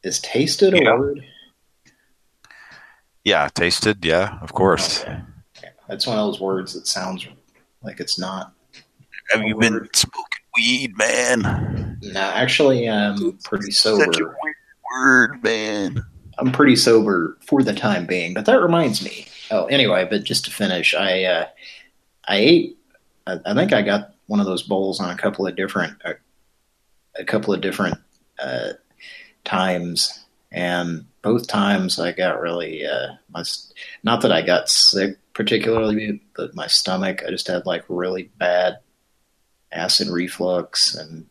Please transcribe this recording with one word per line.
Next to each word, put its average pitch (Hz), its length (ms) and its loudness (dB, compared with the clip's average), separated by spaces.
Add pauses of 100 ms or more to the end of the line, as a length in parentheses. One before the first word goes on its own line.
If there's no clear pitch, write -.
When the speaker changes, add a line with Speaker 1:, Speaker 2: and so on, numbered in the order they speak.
Speaker 1:
Is - 200 -4
tasted 156 540 2
a 170 60 4
Speaker 2:
Yeah. 139 140 4
Speaker 1:
word? 143 300 -4 (2000)
Speaker 2:
Yeah, 78 280 2
tasted. 90 520 0
Yeah, 87 360 2
of 80 120 -14
course. 92 480 2
Speaker 1:
Okay. - 180 -10 (440)
Yeah, - 60 -20 (180)
that's - 180 -6
one 113 120 -2
of 107 80 0
those 95 160 -4
words 95 320 -2
that - 120 -12
sounds 92 400 -6 (560)
like - 180 -14
it's - 200 -4
not 95 340 -8 (760)
Speaker 2:
Have 110 100 2
Speaker 1:
a 107 60 -2
Speaker 2:
you 110 80 -2
been 110 180 4
Speaker 1:
word. - 220 -6
Speaker 2:
smoking - 280 0 (340)
weed, 123 400 0
man? 117 1040 0
Speaker 1:
No, 98 180 -8
actually, 120 720 2
I'm 104 540 0
pretty 101 280 -6
Speaker 2:
Such 107 220 2
a 104 100 4
Speaker 1:
sober. - 400 -2
Speaker 2:
weird 151 120 -10 (360)
word, 127 520 4
man. 107 600 -2 (320)
Speaker 1:
I'm 131 140 0
pretty 131 240 6
sober 104 600 4 (100)
for 135 160 4
the 110 100 0
time 98 320 -2
being, 90 280 -4
but 107 120 -4
that 247 160 6
reminds 170 420 2
me. - 240 -14 (220)
Oh, 101 180 0
anyway, 101 420 2
but 104 160 -2
just - 200 -2
to - 60 -8
finish, 90 420 0
I, 92 300 2
uh, 90 240 0 (800)
I 101 100 0
ate, 151 400 4 (480)
I, 90 200 -6
I 101 80 -2
think 170 180 2
I 110 100 4
got 101 320 -2 (140)
one 104 140 0
of 98 40 2
those 92 180 -4
bowls 95 360 -2
on 90 100 -4
a 87 80 -8
couple 98 300 -2
of 90 80 -6
different, 95 480 -4
uh, 82 100 -8 (1040)
a 107 60 -10
couple 107 300 -2
of 87 80 -2
different, 95 360 -2 (400)
uh, 62 360 -6 (720)
times, 90 800 -2 (260)
and 87 540 -4 (160)
both 117 260 0
times 101 520 0
I 87 120 -2
got 92 300 -2
really, 82 440 -6
uh, 65 280 -4 (160)
my - 120 -12
s-, - 300 -10 (320)
not 113 180 2
that 110 120 4
I 80 80 4
got 87 280 2
sick - 480 4 (160)
particularly, 107 880 0 (140)
but - 200 -10
my 85 120 -8
stomach, 92 580 0
I - 40 -6
just 90 180 -6
had, 90 180 -2
like, 87 220 -4
really 92 360 -4 (140)
bad 90 420 0 (920)
acid 85 380 0
reflux 87 840 -2
and 80 360 -16